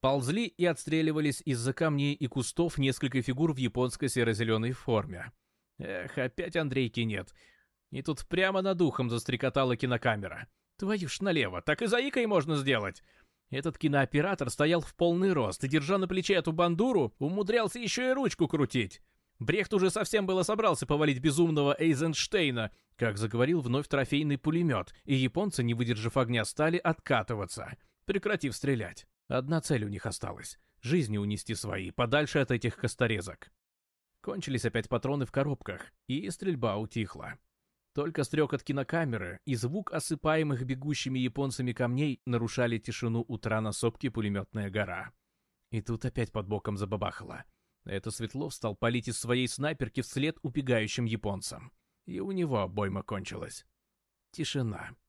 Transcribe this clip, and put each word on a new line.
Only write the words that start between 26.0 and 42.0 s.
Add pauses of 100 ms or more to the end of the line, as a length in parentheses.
огня,
стали
откатываться, (300)
прекратив
стрелять. (220)
Одна
цель
у
них
осталась: (220)
жизни
унести
свои,
подальше
от
этих
косторезок. (760)
Кончились
опять
патроны
в
коробках, (140)
и
стрельба
утихла. (560)
Только
стрёкот
кинокамеры
и
звук
осыпаемых
бегущими
японцами
камней